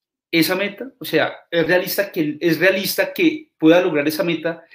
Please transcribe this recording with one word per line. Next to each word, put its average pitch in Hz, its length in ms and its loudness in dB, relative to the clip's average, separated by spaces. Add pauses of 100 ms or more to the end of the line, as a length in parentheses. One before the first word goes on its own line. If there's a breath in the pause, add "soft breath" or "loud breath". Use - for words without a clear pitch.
(300)
esa 165 240 2
meta? 202 440 -6
O 165 60 -18
sea, 143 280 0 (180)
¿es 170 160 0
realista 185 460 0
que, 151 280 -4
es 165 180 0
realista 190 540 0
que - 440 -2
pueda 160 240 6
lograr 151 260 0
esa 156 180 -2
meta 170 400 -4 (100)